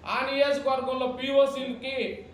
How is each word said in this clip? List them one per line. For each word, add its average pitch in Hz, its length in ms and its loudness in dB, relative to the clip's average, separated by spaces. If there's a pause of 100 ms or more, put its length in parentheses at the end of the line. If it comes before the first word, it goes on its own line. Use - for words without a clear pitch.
ఆ 247 260 -2
నియోజకవర్గంలో 262 720 2
పీఓసీలకి 262 1300 0